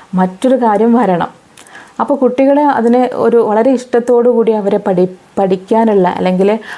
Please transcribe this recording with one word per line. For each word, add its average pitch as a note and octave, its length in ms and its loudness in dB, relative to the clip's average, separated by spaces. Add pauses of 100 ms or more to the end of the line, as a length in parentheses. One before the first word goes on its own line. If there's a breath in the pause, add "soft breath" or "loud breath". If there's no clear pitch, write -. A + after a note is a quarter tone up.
(140)
മറ്റൊരു F#3 420 0
കാര്യം A#3 380 0
വരണം. F#3 480 -2 (580 loud breath)
അപ്പോൾ A#3 160 -2
കുട്ടികളെ C4+ 500 2
അതിനെ B3 480 0
ഒരു A#3 240 0
വളരെ A3+ 340 2
ഇഷ്ടത്തോടു A#3+ 580 0
കൂടി A3+ 220 2
അവരെ G#3 260 -2
പഠി-, F#3 640 -4
പഠിക്കാനുള്ള G3 680 0
അല്ലെങ്കിൽ F#3+ 500 -2 (180 loud breath)